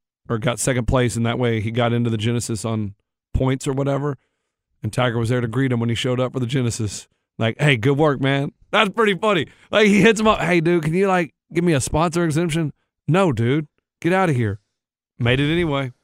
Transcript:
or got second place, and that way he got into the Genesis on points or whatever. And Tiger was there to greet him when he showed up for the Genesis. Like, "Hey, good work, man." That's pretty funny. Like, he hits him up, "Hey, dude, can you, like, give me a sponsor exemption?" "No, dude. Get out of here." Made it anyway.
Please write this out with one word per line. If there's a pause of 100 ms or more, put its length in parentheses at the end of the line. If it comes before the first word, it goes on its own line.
(280)
or
got
second
place,
and
that
way
he
got
into
the
Genesis
on (380)
points
or
whatever. (640)
And
Tiger
was
there
to
greet
him
when
he
showed
up
for
the
Genesis. (300)
Like,
"Hey,
good
work,
man." (200)
That's
pretty
funny. (240)
Like,
he
hits
him
up,
"Hey,
dude,
can
you,
like, (200)
give
me
a
sponsor
exemption?" (340)
"No,
dude. (340)
Get
out
of
here." (580)
Made
it
anyway. (100)